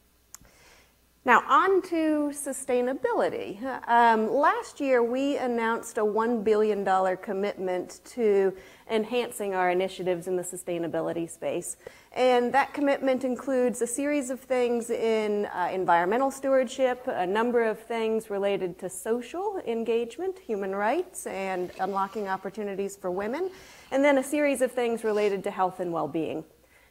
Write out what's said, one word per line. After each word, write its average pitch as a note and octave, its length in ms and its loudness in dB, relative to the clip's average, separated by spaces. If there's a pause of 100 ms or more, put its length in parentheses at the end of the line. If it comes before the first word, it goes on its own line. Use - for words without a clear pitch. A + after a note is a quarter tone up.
(1200)
Now, A#3+ 220 8
on F4 360 4
to D#4 500 0
sustainability. B3 1300 -2 (240)
Um, A3+ 460 4
last F4+ 480 0
year, C4 220 4
we C4+ 340 0
announced A#3 640 -2
a G#3+ 60 2
one A3 380 0
billion G#3 420 2
dollar F#3+ 320 2
commitment F#3+ 840 -4 (120)
to G3 420 4 (360)
enhancing G#3+ 640 -2
our F3+ 140 2
initiatives F3+ 580 0
in F#3 100 -2
the F3+ 60 -2
sustainability E3 840 -4
space. D3 480 -6 (360)
And B3 420 2
that - 180 2
commitment C4+ 520 0
includes B3 580 0
a A#3 40 0
series C#4+ 440 -2
of B3+ 100 -6
things A#3+ 480 0
in, G#3+ 580 0
uh, F3 240 -2
environmental F#3 600 4
stewardship, C4 760 0
a F3+ 200 -2
number A#3 360 2
of G#3+ 160 0
things A3 520 -2
related G3 480 -2
to F#3 100 -8
social D#4+ 800 -4
engagement, A#3 720 -2
human G3 360 -4
rights, B3+ 520 -2
and F#3+ 520 -4
unlocking G3 480 -4
opportunities G3 720 -6
for F#3 140 -6
women, A#3+ 400 -4 (400)
and C#4 120 2
then C#4+ 140 6
a C4 80 2
series C#4 380 0
of B3 100 0
things A#3 320 -2
related G#3 400 0
to G3+ 60 -4
health F#3 280 -2
and F3+ 140 -4
well-being. D#3 520 -4 (460)